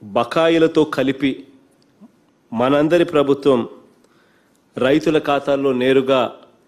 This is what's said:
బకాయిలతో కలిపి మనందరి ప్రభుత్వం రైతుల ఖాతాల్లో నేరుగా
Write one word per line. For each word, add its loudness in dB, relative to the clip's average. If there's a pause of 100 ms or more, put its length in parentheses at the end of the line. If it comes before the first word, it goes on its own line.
బకాయిలతో 0
కలిపి -2 (1200)
మనందరి 2
ప్రభుత్వం 2 (1160)
రైతుల 0
ఖాతాల్లో -2
నేరుగా 0 (460)